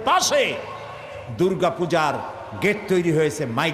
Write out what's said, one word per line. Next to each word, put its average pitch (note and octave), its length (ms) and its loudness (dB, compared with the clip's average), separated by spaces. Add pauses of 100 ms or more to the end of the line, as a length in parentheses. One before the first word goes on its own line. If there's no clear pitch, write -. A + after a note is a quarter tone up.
পাশে C4+ 480 2 (840)
দুর্গা F3+ 320 2
পূজার D#3+ 440 2 (500)
গেট G#3 140 2 (100)
তৈরি F3 240 2
হয়েছে, D3+ 340 2
মাইক C3+ 280 0